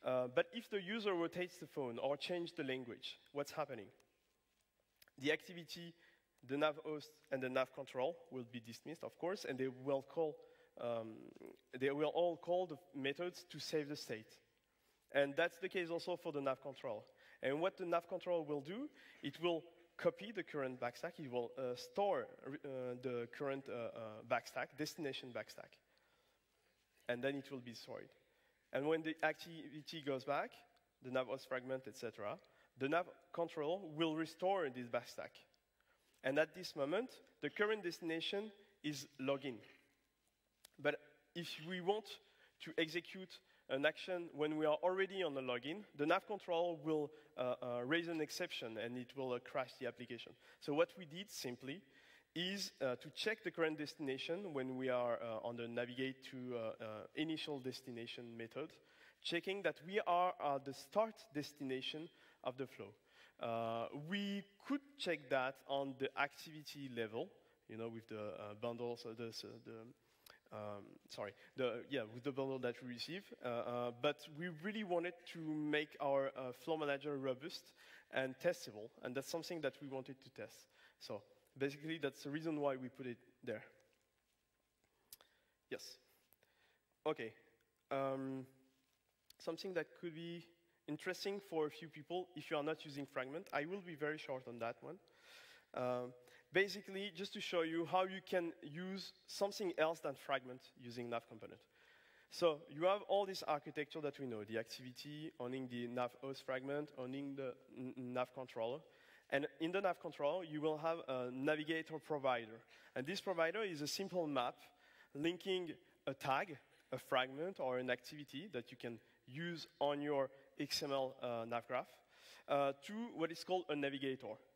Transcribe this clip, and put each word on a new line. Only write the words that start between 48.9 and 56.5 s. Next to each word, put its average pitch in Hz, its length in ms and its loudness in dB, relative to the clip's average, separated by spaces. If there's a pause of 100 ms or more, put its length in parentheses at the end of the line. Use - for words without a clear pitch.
it 123 180 -8
will, 131 180 0
uh, 120 60 0
crash 131 400 -2
the 127 80 -2
application. 120 460 -8 (260)
So 147 140 0
what 165 240 8
we 185 80 -10
did 170 240 -10
simply 131 520 -6 (540)
is, 185 360 0 (100)
uh, 127 140 4
to 151 200 -12
check - 280 0
the 170 80 0
current 160 260 4
destination 151 760 -2
when 131 220 0
we 131 140 2
are, 123 340 4
uh, 113 240 -2
on 120 80 -2
the 117 120 -4
navigate 123 640 -2
to, 123 240 -4